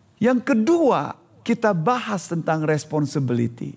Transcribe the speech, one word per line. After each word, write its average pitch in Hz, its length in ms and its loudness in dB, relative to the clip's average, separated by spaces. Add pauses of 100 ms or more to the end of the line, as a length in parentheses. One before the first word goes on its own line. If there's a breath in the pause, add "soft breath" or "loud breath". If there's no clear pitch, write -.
(200)
Yang 247 320 2
kedua, 240 640 2 (240)
kita 226 320 0
bahas 208 560 -2
tentang 160 400 -2
responsibility. 139 1080 -2